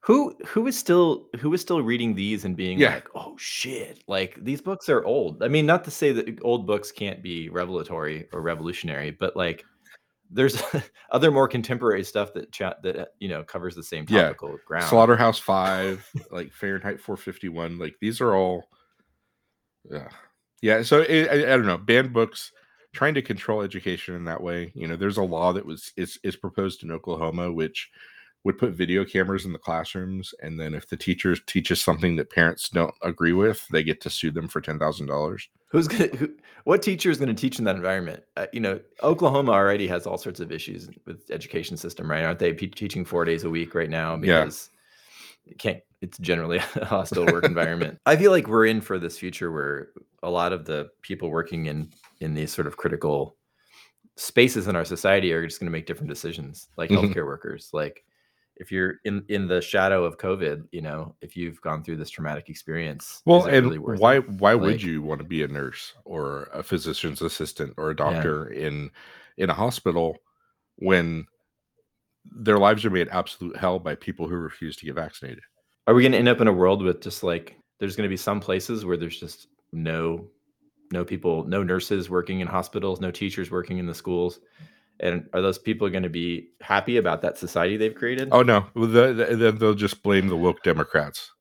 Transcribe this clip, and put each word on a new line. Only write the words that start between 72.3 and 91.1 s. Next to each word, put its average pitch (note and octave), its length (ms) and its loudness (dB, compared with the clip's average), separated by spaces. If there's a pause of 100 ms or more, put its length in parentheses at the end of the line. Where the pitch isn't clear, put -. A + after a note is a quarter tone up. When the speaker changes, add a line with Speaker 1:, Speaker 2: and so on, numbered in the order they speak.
Speaker 2:
lives G#2 260 6
are A2 60 2
made F2 200 0
absolute F2 460 -6
hell F#2 220 0
by E2 160 -6
people D#2 340 -8
who F2 80 -4
refuse D#2+ 400 -8
to - 80 -20
get C#2+ 120 -10
vaccinated? D2 460 -10 (440)
Speaker 1:
Are A#2 80 10
we B2 100 10
gonna C3 140 6
end A#2+ 100 6
up A#2+ 140 4
in A2+ 40 6
a G#2 60 6
world F#2 300 4
with F2+ 180 0
just, - 240 -10
like, E2+ 320 -4 (240)
there's G2 160 -6
gonna G#2 140 -2
be F#2 80 -4
some G#2 200 -2
places G2 460 -4
where F2+ 140 -2
there's E2 200 -8
just - 300 -16 (240)
no, E2 560 -4 (640)
no F2 140 -4
people, E2 380 -2
no F#2+ 200 -2
nurses F2+ 460 -2
working F2+ 300 -2
in F2+ 60 -4
hospitals, F#2 540 -4
no F#2 100 -4
teachers F#2+ 400 -6
working F2+ 280 -4
in F2+ 80 -6
the E2+ 80 -6
schools? F2 460 -4 (600)
And F2 320 -2
are F#2 100 0
those F#2+ 160 0
people G#2+ 320 -2
gonna F#2 180 -2
be E2+ 420 -6 (100)
happy A2 380 0
about F2 240 0
that - 160 -2
society F2+ 380 0
they've A2 180 -2
created? C3 360 -4
Speaker 2:
Oh, B2 120 8
no. G#2+ 320 6
Well, A2+ 120 2
the, A#2+ 260 6
the, A2+ 240 2
then A2 220 4
they'll G#2+ 160 4
just G2+ 300 -2
blame G2 240 4
the F2 80 0
woke F2 260 2
Democrats. D2+ 800 0